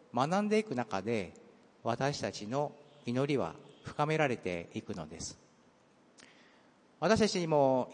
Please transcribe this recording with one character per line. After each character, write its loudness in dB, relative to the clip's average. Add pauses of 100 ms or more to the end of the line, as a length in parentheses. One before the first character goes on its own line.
(140)
学 2
ん -2
で 4
い 2
く -8
中 -2
で、 -2 (500)
私 -2
た -4
ち -10
の -2 (340)
祈 0
り 2
は -2 (300)
深 -4
め 0
ら 4
れ 0
て -6
い -6
く -10
の -10
で -14
す。 -12 (1600)
私 4
た 6
ち -2
に 0
も 4